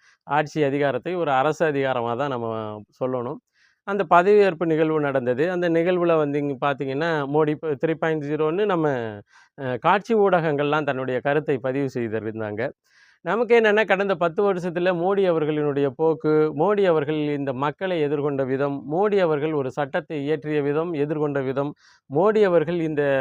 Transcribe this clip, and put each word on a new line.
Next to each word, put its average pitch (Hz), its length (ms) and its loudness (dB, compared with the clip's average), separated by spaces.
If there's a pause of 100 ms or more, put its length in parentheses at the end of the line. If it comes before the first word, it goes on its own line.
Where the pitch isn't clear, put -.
(280)
ஆட்சி 147 360 0
அதிகாரத்தை 139 520 -2
ஒரு 160 160 -2
அரசு 147 340 2
அதிகாரமா 131 500 -2
தான் 143 140 -4
நம்ம 120 180 -4 (460)
சொல்லணும். 127 460 -6 (480)
அந்த 202 220 -2
பதவியேற்பு 180 560 6
நிகழ்வு 156 340 2
நடந்தது. 135 520 0
அந்த 175 180 -2
நிகழ்வுல 170 480 2
வந்து 147 220 0
இங்க 143 200 -2
பார்த்தீங்கன்னா, 143 680 -2
மோடி 151 220 2
இப்ப 151 280 -4 (100)
த்ரீ 160 60 2
பாயிண்ட் 156 300 -2
ஜீரோன்னு 156 420 -2
நம்ம, 170 220 0 (720)
அஹ், 127 220 -4
காட்சி 196 360 2
ஊடகங்கள்லாம் 156 680 2
தன்னுடைய 131 360 -2
கருத்தை 143 380 0
பதிவு 131 360 -2
செய்திருந்தாங்க. 110 680 -4 (640)
நமக்கு 220 340 2
என்னன்னா, 214 260 4
கடந்த 190 300 2
பத்து 175 380 0
வருஷத்துல 180 400 -2
மோடி 190 320 0
அவர்களினுடைய 151 720 0
போக்கு, 156 600 2
மோடி 196 280 2
அவர்கள் 156 320 2
இந்த 147 380 -2
மக்களை 151 520 -2
எதிர்கொண்ட 143 400 -2
விதம், 139 460 -2
மோடி 202 280 2
அவர்கள் 156 320 0
ஒரு 139 200 -2
சட்டத்தை 147 520 -6
இயற்றிய 151 380 -2
விதம், 156 320 -2
எதிர்கொண்ட 147 500 -2
விதம், 139 280 -2 (380)
மோடி 202 340 4
அவர்கள் 175 360 2
இந்த 156 240 -2 (180)